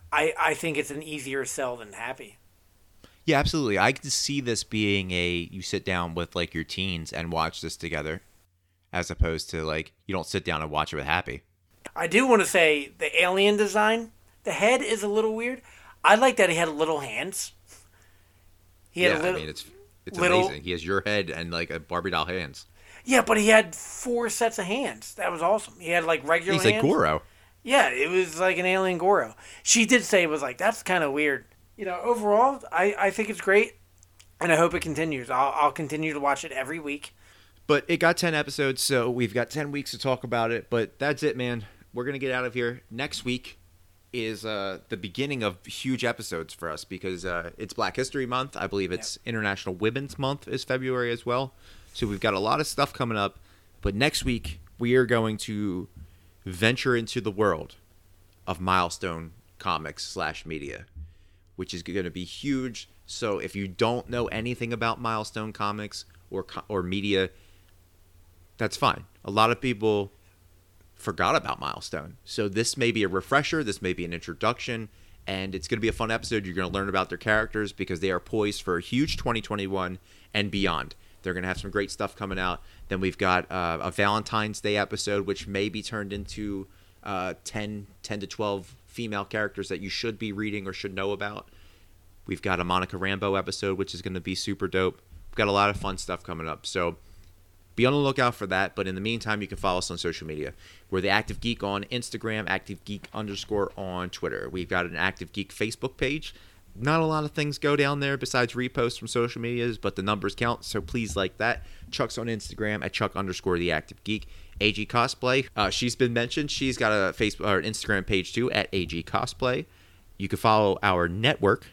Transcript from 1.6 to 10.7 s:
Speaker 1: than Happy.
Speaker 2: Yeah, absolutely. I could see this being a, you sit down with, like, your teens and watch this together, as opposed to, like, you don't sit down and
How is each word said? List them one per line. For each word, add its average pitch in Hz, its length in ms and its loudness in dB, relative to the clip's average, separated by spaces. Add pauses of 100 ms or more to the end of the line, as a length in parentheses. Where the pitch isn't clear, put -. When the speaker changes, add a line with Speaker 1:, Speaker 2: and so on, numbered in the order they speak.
Speaker 1:
than 107 180 -16
Happy. 117 440 -10 (880)
Speaker 2:
Yeah, 143 140 6
absolutely. 135 380 2
I 107 140 6
could 139 180 -8
see 143 300 0
this 120 240 -2
being 101 480 0
a, 87 400 0
you 92 100 -10
sit 95 220 -4
down 87 320 -2
with, 85 200 -4
like, 87 180 -2
your 80 100 -2
teens 87 480 -4
and 82 220 -4
watch 80 260 -2
this 80 160 -8
together, 78 460 -4 (720)
as 87 180 -4
opposed 80 380 0
to, 80 140 -4
like, 78 280 -4 (140)
you 95 100 -4
don't 82 100 -2
sit 95 200 -4
down 78 160 0
and 78 100 -4